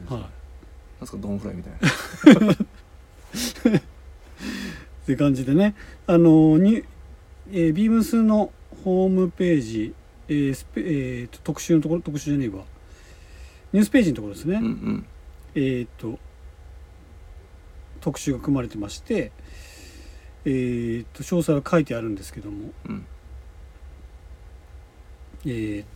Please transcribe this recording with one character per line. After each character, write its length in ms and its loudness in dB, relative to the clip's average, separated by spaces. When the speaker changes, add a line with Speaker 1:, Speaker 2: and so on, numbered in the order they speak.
Speaker 1:
で 60 -16
す。 60 -8
Speaker 2:
は 60 -8
い。 20 -12
Speaker 1:
な 60 -14
ん 20 -14
す 40 -20
か、 60 -14
ド 120 -10
ン 100 -6
フ 80 -10
ラ 60 -10
イ 20 -12
み 80 -12
た 60 -16
い 40 -16
な。 80 6
Speaker 2:
<laughs> 1300 -4
っ 1300 -14
て 60 0
感 180 2
じ 100 -4
で 120 2
ね、 180 4
あ 120 4
の、 420 8
に、 240 4
え 180 2
ー、 40 2
ビ 140 0
ー 40 2
ム 120 4
ス 180 2
の 300 2
ホ 240 2
ー 20 2
ム 220 2
ペ 240 2
ー 60 2
ジ、 340 -6
え 60 -4
ー、 200 0
ス 120 -12
ペ-、 160 -8
え 420 -4
ー 40 -12
と、 160 -20
特 160 -6
集 160 2
の 60 4
と 80 -2
こ 60 -2
ろ、 60 -4
特 180 -8
集 120 -8
じ 40 0
ゃ 20 0
ね 80 -2
え 40 -4
わ。 140 -10
ニ 60 4
ュ 20 6
ー 40 4
ス 40 0
ペ 120 4
ー 20 6
ジ 80 2
の 60 -4
と 40 -10
こ 60 -10
ろ 80 -12
で 40 -16
す 60 -10
ね。 120 -2
Speaker 1:
う 40 -4
ん 20 -4
う 40 -4
ん。 380 -6
Speaker 2:
え 40 -2
ー 280 -2
と、 220 -10
特 180 -6
集 140 -4
が 60 -10
組 160 -2
ま 60 -2
れ 60 -8
て 100 -14
ま 100 -8
し 120 -14
て、 320 -4
え 40 -2
ー 560 -2
と、 180 -14
詳 140 -2
細 180 2
は 120 -2
書 120 2
い 60 0
て 100 -6
あ 60 -6
る 80 -6
ん 60 -6
で 60 -12
す 100 -18
け 100 -16
ど 100 -14
も。 200 -14
Speaker 1:
う 60 -10
ん。 120 -12
Speaker 2:
え 20 -10
ー 380 -6